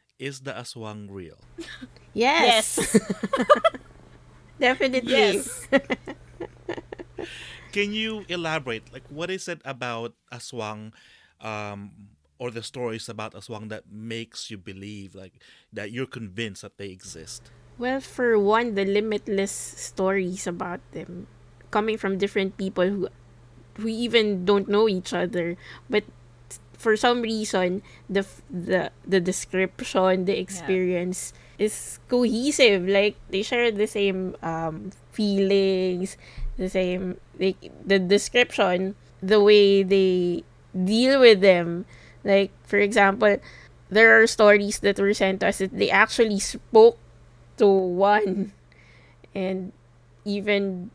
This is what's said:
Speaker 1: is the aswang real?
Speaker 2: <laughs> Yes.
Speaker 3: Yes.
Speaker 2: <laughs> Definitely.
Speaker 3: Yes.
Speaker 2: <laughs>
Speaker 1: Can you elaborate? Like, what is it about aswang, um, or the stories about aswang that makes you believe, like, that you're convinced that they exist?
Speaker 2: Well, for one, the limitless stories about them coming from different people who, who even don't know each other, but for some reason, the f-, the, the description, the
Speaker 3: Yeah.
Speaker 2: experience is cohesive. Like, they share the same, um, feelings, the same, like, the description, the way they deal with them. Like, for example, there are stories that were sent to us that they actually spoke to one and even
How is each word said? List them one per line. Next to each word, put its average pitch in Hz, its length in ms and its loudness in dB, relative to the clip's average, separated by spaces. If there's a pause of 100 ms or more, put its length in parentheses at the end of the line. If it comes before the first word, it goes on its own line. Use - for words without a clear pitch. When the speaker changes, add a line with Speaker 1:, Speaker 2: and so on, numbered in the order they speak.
(180)
Speaker 1:
is 135 220 -12
the 135 120 -12
aswang 107 560 -14
real? 92 300 -16 (200)
Speaker 2:
<laughs> 330 80 -14 (480)
Yes. 240 640 2
Speaker 3:
Yes. - 240 2 (800)
Speaker 2:
<laughs> - 800 -20
Definitely. 254 500 0
Speaker 3:
Yes. - 600 0
Speaker 2:
<laughs> 269 60 4 (1900)
Speaker 1:
Can 202 200 -4
you 220 360 -6
elaborate? 156 640 -6
Like, 131 160 -20
what 160 220 -10
is 185 180 -10
it 165 160 -12
about 120 480 -10 (180)
aswang, 110 600 -12 (480)
um, 104 500 -12 (480)
or 123 120 -10
the 113 120 -12
stories 117 460 -10
about 107 240 -12
aswang 107 380 -14
that 107 200 -14
makes 113 600 -12
you 104 80 -14
believe, 98 560 -16
like, 95 260 -20 (320)
that 104 180 -10
you're 123 200 -8
convinced 107 520 -10
that 104 140 -20
they 101 160 -14
exist? 82 580 -18 (280)
Speaker 2:
Well, 254 220 -4
for 240 380 0
one, 220 360 2
the 196 100 0
limitless 202 680 -2
stories 190 920 -4
about 175 340 -8 (120)
them 180 340 -16 (440)
coming 214 260 0
from 196 220 -4
different 196 400 -4
people 185 280 -2
who, 196 220 -2 (720)
who 220 80 -6
even 220 560 0
don't 202 240 2
know 208 200 4
each 185 260 -4
other, 175 420 -4 (320)
but 208 160 -2 (720)
for 220 200 0
some 240 260 2
reason, 208 580 0 (300)
the 196 100 0
f-, - 300 -10
the, 180 400 -2 (180)
the 190 120 2
description, 185 1080 -2
the 196 80 0
Speaker 3:
Yeah. 190 100 -2
Speaker 2:
experience 180 880 -4 (240)
is - 420 -6 (100)
cohesive. 240 760 2
Like, 202 300 2 (140)
they 190 100 -2
share 240 320 0
the 208 140 -2
same, 190 560 -4
um, 165 480 -8 (220)
feelings, 190 1040 0 (400)
the 185 100 -4
same, 185 480 -4 (240)
like, 190 160 -2 (300)
the 196 120 4
description, 190 960 0 (260)
the 208 180 4
way 202 420 6
they 185 640 0 (300)
deal 226 460 2
with 220 200 10
them. 175 460 2 (380)
Like, 196 260 2 (160)
for 202 120 0
example, 202 600 4 (500)
there 220 320 8
are 226 60 6
stories 208 540 4
that 202 180 0
were 196 160 2
sent 190 260 0
to 190 80 0
us 196 100 -2
that 190 200 -4
they 202 100 2
actually 208 520 2
spoke - 580 6 (600)
to 226 100 6
one 196 840 2 (840)
and 190 340 -6 (540)
even 202 720 -2